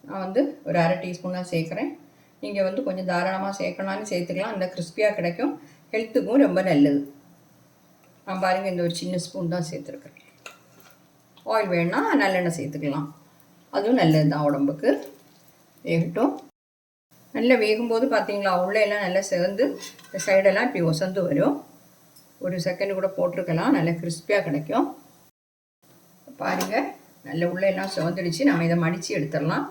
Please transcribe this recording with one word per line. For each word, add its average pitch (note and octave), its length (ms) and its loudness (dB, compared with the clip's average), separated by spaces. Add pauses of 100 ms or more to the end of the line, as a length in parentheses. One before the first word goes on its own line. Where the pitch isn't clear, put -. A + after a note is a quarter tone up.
நான் F#3+ 200 -8
வந்து G#3 160 2 (260)
ஒரு F3+ 160 0
அரை F3+ 180 2
டீஸ்பூன் F3+ 360 -8
தான் F3+ 140 -8
சேர்க்குறேன். F3 380 -2 (540)
நீங்க G3+ 240 -4
வந்து G#3 180 -2
கொஞ்சம் F#3 260 -4
தாராளமா F#3+ 380 0 (100)
சேர்க்கணும்னாலும் F#3+ 520 -4
சேர்த்துக்கலாம், F3+ 420 -4
நல்ல F#3 120 -2 (100)
கிறிஸ்பியா G#3 420 0
கிடைக்கும், F3 340 -2 (400)
ஹெல்த்துக்கும் A3+ 540 2
ரொம்ப F3+ 140 2 (100)
நல்லது. C#3+ 300 4 (1300)
நான் F#3 200 -4
பாருங்க, F#3+ 260 2
இந்த F3 160 -2
ஒரு E3+ 140 -4
சின்ன F3+ 240 -4
ஸ்பூன் F3 280 -4
தான் E3+ 160 -2
சேர்த்துருக்கேன். - 480 -14 (1300)
ஆயில் G3+ 220 0
வேணும்னா F3 260 2 (240)
நல்லெண்ணெய் F3+ 340 0
சேர்த்துக்கலாம், C#3+ 500 -6 (680)
அதுவும் A3 260 2
நல்லது D3+ 320 6
தான் D3 160 0
உடம்புக்கு. C#3 400 0 (960)
வேகட்டும். E3+ 480 2 (1000)
நல்லா A#3+ 260 6
வேகும்போது A3+ 500 2
பார்த்தீங்களா, G3+ 400 2 (120)
உள்ள G3 200 0
எல்லாம் G#3 220 0
நல்லா F#3 240 0
செவந்து, F#3+ 340 2 (400)
இந்த - 220 -10
சைடெல்லாம் G3 420 4
இப்படி F3 220 0
ஒசந்து F#3 360 -2
வரும். G3 300 2 (880)
ஒரு F#3 120 -4 (100)
செகண்ட் F#3+ 320 -2
கூட F#3+ 180 -2
போட்டிருக்கலாம், F3+ 640 0
நல்லா E3+ 220 2
கிறிஸ்பியா F3 460 -2
கிடைக்கும். D#3 400 0 (1600)
பாருங்க, F#3 340 -2 (520)
நல்ல D#3+ 140 -2 (100)
உள்ள F#3+ 200 -2
எல்லாம் F#3+ 240 -4
செவந்துடுச்சு. F3 540 0
நம்ம E3 180 2
இதை E3+ 160 2
மடிச்சு E3+ 340 -2
எடுத்துடலாம். D#3 520 -2